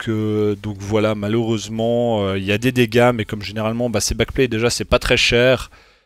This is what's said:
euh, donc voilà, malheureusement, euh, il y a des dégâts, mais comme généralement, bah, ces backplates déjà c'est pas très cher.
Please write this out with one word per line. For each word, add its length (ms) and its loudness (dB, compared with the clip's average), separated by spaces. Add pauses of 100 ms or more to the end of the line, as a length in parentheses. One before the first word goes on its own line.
euh, 480 0
donc 240 -8
voilà, 360 0
malheureusement, 1120 0
euh, 120 -2
il 60 -4
y 80 0
a 60 2
des 140 0
dégâts, 420 4
mais 100 -4
comme 180 -8
généralement, 460 -4
bah, 140 -2
ces 120 -2
backplates 360 0
déjà 180 0
c'est 160 -4
pas 140 2
très 180 0
cher. 540 2 (360)